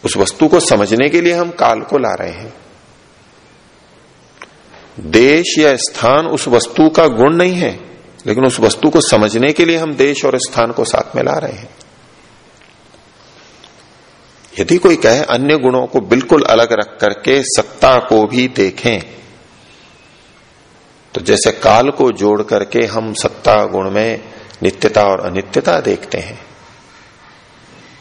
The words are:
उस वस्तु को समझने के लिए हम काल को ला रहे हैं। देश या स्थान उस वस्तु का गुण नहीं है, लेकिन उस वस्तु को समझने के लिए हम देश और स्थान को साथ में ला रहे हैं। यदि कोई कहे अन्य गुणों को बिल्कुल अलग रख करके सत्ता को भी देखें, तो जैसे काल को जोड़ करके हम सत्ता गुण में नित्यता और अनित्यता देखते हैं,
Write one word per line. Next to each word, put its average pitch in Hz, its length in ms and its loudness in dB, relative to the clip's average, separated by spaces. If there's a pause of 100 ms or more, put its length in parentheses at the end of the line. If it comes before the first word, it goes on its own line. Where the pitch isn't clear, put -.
उस - 120 -4
वस्तु 175 300 0
को 170 120 4
समझने 110 500 0
के 165 120 2
लिए 175 120 0
हम 170 180 -4
काल 117 300 0
को - 160 -4
ला 117 160 -2
रहे 92 180 -8
हैं। 101 220 -16 (2500)
देश 135 600 2
या 147 160 4
स्थान 135 500 0
उस - 220 -4
वस्तु 127 420 2
का 160 180 4
गुण 131 280 2
नहीं 180 180 0
है, 160 420 -8 (320)
लेकिन 117 180 0
उस 127 140 0
वस्तु 110 300 2
को 156 120 2
समझने 113 520 0
के 175 120 2
लिए 165 120 0
हम 160 160 -6
देश 135 320 0
और 131 120 0
स्थान 120 340 -4
को 120 140 -2
साथ - 300 0
में 127 80 -2
ला 131 100 -2
रहे 143 200 -6
हैं। 104 220 -20 (2750)
यदि 160 180 0
कोई 175 180 4
कहे 147 280 2
अन्य 139 340 0
गुणों 127 300 0
को 123 140 -2
बिल्कुल 131 420 2
अलग 113 300 2
रख 104 260 -4
करके 131 440 0
सत्ता - 520 0
को 110 320 2
भी 123 200 -2
देखें, 113 680 -4 (2000)
तो - 80 -8
जैसे 104 300 0
काल 113 380 2
को 135 220 0
जोड़ 104 320 0
करके 107 420 -2
हम 110 280 -8
सत्ता - 520 0
गुण 95 260 -4
में 110 420 -4 (300)
नित्यता 104 400 0
और 98 160 2
अनित्यता 98 600 -2
देखते - 380 -4
हैं, 98 280 -14 (1600)